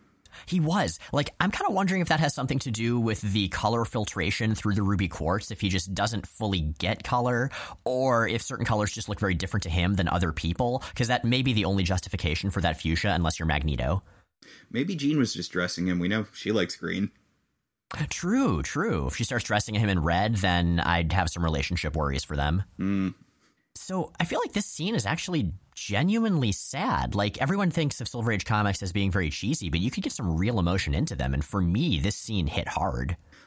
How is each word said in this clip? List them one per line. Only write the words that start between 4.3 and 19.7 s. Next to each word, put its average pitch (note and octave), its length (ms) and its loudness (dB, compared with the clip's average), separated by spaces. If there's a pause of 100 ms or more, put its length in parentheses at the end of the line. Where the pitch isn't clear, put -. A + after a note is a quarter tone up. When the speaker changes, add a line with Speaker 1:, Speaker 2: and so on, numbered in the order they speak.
Speaker 1:
through G#2 200 0
the G#2 80 2
ruby G2 260 2
quartz, E2+ 420 -2
if A2 100 -10
he G2+ 80 2
just F#2+ 260 -2
doesn't G#2 320 -2
fully G2 340 -2
get D#2 440 -2
color, B2 460 0 (340)
or B2+ 440 2
if A2+ 140 0
certain A#2+ 240 -4
colors G#2 260 2
just - 160 -8
look G#2 120 -4
very F#2+ 140 2
different F#2 300 0
to E2+ 60 -4
him F2 240 2
than F2+ 140 2
other F2 240 2
people, A#2+ 500 0 (120)
'cause A#2 140 0
that B2 160 2
may B2+ 180 2
be B2+ 100 2
the G#2 120 2
only G2 180 2
justification F2+ 680 0
for F#2+ 100 -2
that D#2+ 200 0
fuchsia, E2 300 0
unless E2 280 2
you're E2 80 0
Magneto. C#2+ 560 0 (680)
Speaker 2:
Maybe E3 240 -2
Jean D3+ 240 2
was B2 160 2
just - 180 -8
dressing F2+ 340 -2
him. F2+ 120 0
We F2 100 0
know G#2+ 240 0
she - 200 -4
likes F#2+ 240 0
green. F2+ 340 -4 (1000)
Speaker 1:
True, F3+ 520 0
true. F#2+ 440 -2
If C2 100 -4
she A#2+ 80 -2
starts A#2+ 200 -2
dressing G#2+ 300 0